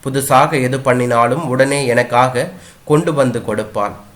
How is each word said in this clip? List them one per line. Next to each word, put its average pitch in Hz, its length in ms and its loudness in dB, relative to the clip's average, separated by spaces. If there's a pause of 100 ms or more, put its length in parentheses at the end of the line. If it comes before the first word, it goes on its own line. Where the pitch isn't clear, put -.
புதுசாக 135 600 0
எது 127 180 -2
பண்ணினாலும் 123 680 0
உடனே 135 380 0
எனக்காக 123 600 0 (380)
கொண்டு 160 300 0
வந்து 127 280 0
கொடுப்பாள். 107 540 -4 (200)